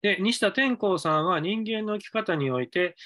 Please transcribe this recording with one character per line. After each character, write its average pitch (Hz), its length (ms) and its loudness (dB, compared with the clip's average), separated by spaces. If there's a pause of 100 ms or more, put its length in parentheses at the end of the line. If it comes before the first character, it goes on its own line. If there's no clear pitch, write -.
で、 196 180 2
西 220 180 0
田 202 140 2
天 262 220 2
功 196 240 2
さ 156 180 0
ん 156 80 2
は 175 160 2
人 214 240 -2
間 220 180 -4
の 208 160 -4
生 196 60 -12
き - 60 -18
方 214 260 -2
に 139 140 0
お 127 100 0
い 123 80 -4
て、 180 260 0 (120)